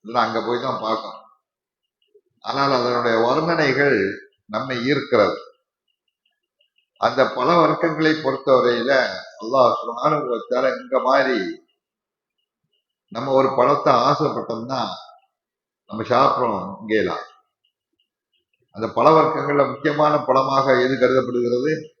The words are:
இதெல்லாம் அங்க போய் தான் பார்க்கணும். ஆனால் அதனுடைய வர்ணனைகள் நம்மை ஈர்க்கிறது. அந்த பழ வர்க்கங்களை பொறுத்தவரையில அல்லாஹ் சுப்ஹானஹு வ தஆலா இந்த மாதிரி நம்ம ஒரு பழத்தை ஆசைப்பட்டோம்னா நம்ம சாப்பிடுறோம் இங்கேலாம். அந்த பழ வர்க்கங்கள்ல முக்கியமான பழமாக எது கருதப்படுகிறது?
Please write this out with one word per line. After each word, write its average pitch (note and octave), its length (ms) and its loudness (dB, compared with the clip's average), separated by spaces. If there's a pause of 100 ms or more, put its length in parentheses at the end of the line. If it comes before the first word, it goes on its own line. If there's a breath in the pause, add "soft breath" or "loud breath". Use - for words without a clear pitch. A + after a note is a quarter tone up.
இதெல்லாம் A2+ 260 -2
அங்க A2 180 -4
போய் A#2+ 160 -4
தான் B2+ 200 -6
பார்க்கணும். G#2+ 420 -6 (1160)
ஆனால் C#3 320 -2
அதனுடைய A#2+ 460 0
வர்ணனைகள் C3+ 920 0 (340)
நம்மை B2 460 -4
ஈர்க்கிறது. A2+ 440 0 (1600)
அந்த B2 300 2
பழ - 260 0
வர்க்கங்களை D#3 580 2 (100)
பொறுத்தவரையில B2 840 2 (340)
அல்லாஹ் A#2+ 320 0
சுப்ஹானஹு B2+ 560 -4
வ A#2 80 -4 (120)
தஆலா B2+ 320 -2
இந்த C3 180 -2
மாதிரி B2 640 0 (1400)
நம்ம B2+ 240 -6
ஒரு C3+ 240 4
பழத்தை C#3+ 380 2
ஆசைப்பட்டோம்னா B2+ 920 -2 (1000)
நம்ம A2 180 -10
சாப்பிடுறோம் A#2 720 0 (120)
இங்கேலாம். G2 360 -2 (1500)
அந்த A2 160 -6
பழ A#2 220 4
வர்க்கங்கள்ல C#3+ 640 2
முக்கியமான D3+ 440 0
பழமாக C3+ 640 2
எது C3 180 0
கருதப்படுகிறது? B2 1000 0